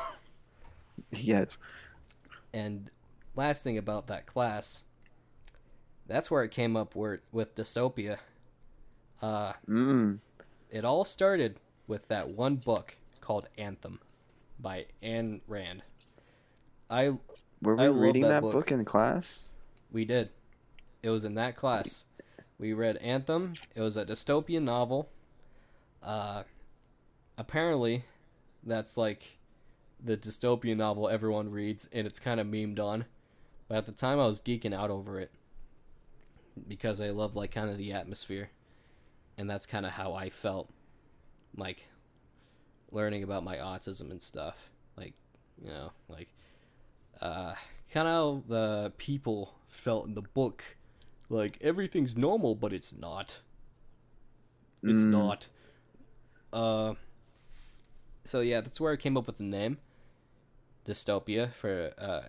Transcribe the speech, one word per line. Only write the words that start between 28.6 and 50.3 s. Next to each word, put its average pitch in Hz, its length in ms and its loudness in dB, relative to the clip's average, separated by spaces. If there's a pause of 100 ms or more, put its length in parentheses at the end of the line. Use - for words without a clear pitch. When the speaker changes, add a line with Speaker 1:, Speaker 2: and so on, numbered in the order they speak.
Speaker 1:
that's, 113 340 -4
like, 107 420 -2 (640)
the 113 120 2
dystopian 117 600 0
novel 107 320 2
everyone 107 420 0
reads, 104 420 -4
and 113 140 -2
it's - 120 -6
kinda 117 260 0
memed 104 360 -2
on. 107 260 -2 (640)
But 110 100 0
at 107 80 -2
the 110 60 -10
time, 131 280 2
I 127 60 6
was 107 140 2
geeking 113 340 -2
out 104 160 -2
over 98 300 -6
it 92 100 -8 (1400)
because 104 320 -4
I 104 100 -2
love, 104 260 -2
like, 101 160 -4
kinda 107 220 -2
the 101 180 -6
atmosphere, 98 580 -6 (880)
and 101 100 -6
that's 101 160 -4
kinda 98 260 -4
how 95 240 -6
I 95 140 -6
felt, 95 420 -4 (880)
like, 95 300 -10 (1040)
learning 104 320 -2
about 95 220 -4
my 92 120 -6
autism 92 540 -8
and 87 120 -12
stuff. - 480 -10 (260)
Like, - 180 -16 (460)
you - 100 -14
know, 71 220 -10 (160)
like, 80 200 -16 (920)
uh, 87 340 -4 (360)
kinda 160 200 2
how 151 360 2
the 107 520 0
people 123 560 -4 (140)
felt - 380 -2
in 107 80 -8
the 104 80 -6
book 127 420 -2 (680)